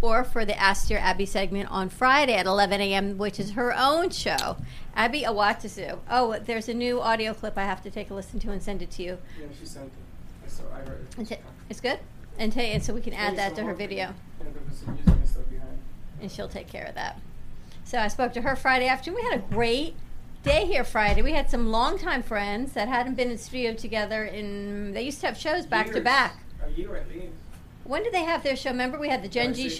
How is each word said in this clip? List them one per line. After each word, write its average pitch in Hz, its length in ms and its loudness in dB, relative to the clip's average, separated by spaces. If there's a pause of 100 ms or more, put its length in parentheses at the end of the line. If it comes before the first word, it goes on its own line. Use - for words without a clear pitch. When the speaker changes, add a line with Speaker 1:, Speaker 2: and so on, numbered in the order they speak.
Speaker 1:
or 233 240 6
for 233 200 4
the 208 140 0
Ask 196 300 6
Dear 214 100 4
Abby 190 280 2
segment 196 440 0
on 190 180 -2
Friday 262 460 4
at 185 120 2
eleven 202 340 4
A 196 140 2
M, 196 240 0
which 202 220 -2
is 202 120 -4
her 240 240 0
own 311 340 4
show, - 460 -2 (380)
Abby 240 280 2
Awatazoo. 208 760 -2 (120)
Oh, 233 280 2
there's 226 300 -4
a 233 60 -2
new 247 260 0
audio 220 340 0
clip 214 220 -6
I 196 80 0
have 196 180 -2
to 202 80 -10
take - 200 -8
a 202 40 -8
listen 196 260 -8
to 214 100 0
and 196 120 -2
send 196 200 -2
it 170 100 -4
to - 100 -6
you. 180 160 -6 (220)
Speaker 2:
Yeah, 151 60 -10 (120)
she - 80 -14
sent 135 200 -12
it. - 60 -14 (520)
I - 40 -8
saw, - 140 -4 (120)
I - 40 -8
heard - 320 -8
it. - 80 -12
Speaker 1:
And 220 100 -6
ta-, 233 80 -6 (320)
it's 214 120 -10
good? 254 180 -2 (400)
And 220 140 2
ta-, 254 80 4
and 226 220 2
so 220 120 0
we 247 60 0
can 220 140 0
add 208 200 -2
Speaker 2:
It's - 80 -4
Speaker 1:
that 196 140 -2
to 214 60 -4
her 214 100 -4
Speaker 2:
working. 196 160 -6
Speaker 1:
video. 196 180 -4
Speaker 2:
Yeah, 190 80 -8 (260)
there - 280 -4
was - 100 -4
some - 160 -6
music - 200 8
and - 140 8
stuff - 220 4
behind. - 280 -4 (420)
Speaker 1:
And 202 100 -8
she'll - 180 -8
take - 200 -10
care - 180 -10
of - 80 -10
that. 160 240 -6 (680)
So 247 140 -2
I 214 100 2
spoke 254 260 0
to 233 80 -2
her 269 140 2
Friday 254 320 4
afternoon. 320 340 0
We 480 80 0
had 269 80 2
a - 160 -2
great 240 400 2 (480)
day 311 240 4
here 269 180 4
Friday. 208 380 6
We 277 100 6
had 285 180 6
some 233 200 6
longtime 294 520 2
friends 214 500 -2
that 220 160 -2
hadn't 254 260 0
been 247 160 0
in 226 80 -4
studio 247 360 -4
together 214 500 -2
in, 202 680 -6
they 214 100 -4
used 269 180 -6
to 370 60 -2
have 254 100 -2
shows 320 300 -2
back 214 200 2
to - 80 -6
Speaker 2:
Years. 254 100 0
Speaker 1:
back. 247 320 4 (280)
Speaker 2:
A - 60 2
year - 260 -2
at - 120 -4
least. - 240 -10 (540)
Speaker 1:
When 302 160 -2
did 466 100 -2
they 349 120 2
have 330 180 0
their 269 140 0
show? 262 140 -4
Remember, 254 280 -2
we 294 100 -2
had 254 140 0
the 196 60 -8
Gen 240 260 0
G 247 100 -4
Speaker 2:
Thursday. - 160 -4